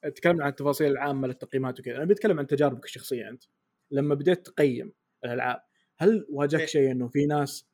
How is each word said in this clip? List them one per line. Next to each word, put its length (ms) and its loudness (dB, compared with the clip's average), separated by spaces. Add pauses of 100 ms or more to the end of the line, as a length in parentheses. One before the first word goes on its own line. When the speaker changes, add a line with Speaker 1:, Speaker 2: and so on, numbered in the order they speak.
(160)
Speaker 1:
تكلمنا 280 2
عن 60 0
التفاصيل 420 0
العامة 360 -2
للتقييمات 520 -4
وكذا. 160 -8
أنا 100 -4
بتكلم 340 0
عن 80 -4
تجاربك 380 0
الشخصية 440 -10
أنت. 140 -18 (480)
لما 240 2
بديت 300 2
تقيم 480 0 (320)
الألعاب، 360 -4 (360)
هل 320 4
واجهك 300 0
Speaker 2:
إيه. 60 -2
Speaker 1:
شيء 260 2
إنه 160 -2
في 180 2
ناس 480 -2